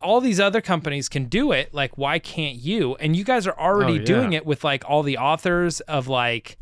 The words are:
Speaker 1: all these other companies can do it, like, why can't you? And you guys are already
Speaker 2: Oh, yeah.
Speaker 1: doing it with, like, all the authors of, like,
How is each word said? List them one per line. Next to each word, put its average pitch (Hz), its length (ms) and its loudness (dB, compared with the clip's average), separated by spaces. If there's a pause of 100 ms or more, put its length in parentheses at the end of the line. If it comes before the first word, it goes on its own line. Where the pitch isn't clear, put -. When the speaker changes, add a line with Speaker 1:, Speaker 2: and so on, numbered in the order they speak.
Speaker 1:
all 214 200 4
these 233 200 2
other 202 200 2
companies 147 480 -2
can 135 160 -2
do 220 280 0
it, 143 220 -2
like, 139 240 -4
why 143 200 0
can't 147 380 -8
you? 139 400 -2
And 156 200 0
you 196 80 -2
guys 233 220 2
are 185 120 -4
already 185 360 2
Speaker 2:
Oh, - 20 2
yeah. 135 80 -2
Speaker 1:
doing 208 300 2
it 156 120 -2
with, 147 180 -2
like, 139 240 0
all 147 140 4
the 139 160 -2
authors 165 640 0
of, 135 280 -4
like, 120 540 -2